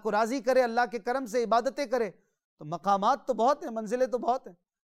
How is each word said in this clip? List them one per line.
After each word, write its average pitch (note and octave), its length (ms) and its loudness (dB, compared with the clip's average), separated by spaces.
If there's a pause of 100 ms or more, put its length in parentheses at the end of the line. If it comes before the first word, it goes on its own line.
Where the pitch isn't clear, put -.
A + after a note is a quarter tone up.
کو G#3+ 80 -4
راضی A3+ 300 0
کرے، B3+ 220 2
اللہ A#3 180 0 (100)
کے A#3+ 80 -8
کرم B3 280 -4
سے A#3 180 -2
عبادتیں A#3+ 420 0
کرے، A3+ 240 -2 (480)
تو D#3+ 60 -16
مقامات G3 600 0
تو B3+ 80 0
بہت C4 300 2
ہیں، C#4 60 -8
منزلیں A3+ 360 -2
تو A#3 120 -4
بہت B3+ 280 -2
ہیں، F#3 80 -18 (300)